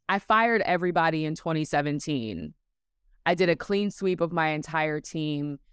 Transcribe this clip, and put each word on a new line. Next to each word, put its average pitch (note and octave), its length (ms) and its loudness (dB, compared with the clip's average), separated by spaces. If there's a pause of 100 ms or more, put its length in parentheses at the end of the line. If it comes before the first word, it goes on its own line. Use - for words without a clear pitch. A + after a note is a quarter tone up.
I G3 100 2
fired A3 420 4
everybody E3 640 2
in D#3 100 -4
twenty D#3+ 300 -2
seventeen. C#3+ 880 -2 (720)
I F3 80 4
did F3+ 160 2
a E3+ 60 4
clean G3+ 340 -2
sweep F#3 320 -2
of E3 100 -2
my E3 180 0
entire D#3 500 -2
team D3 580 -4 (160)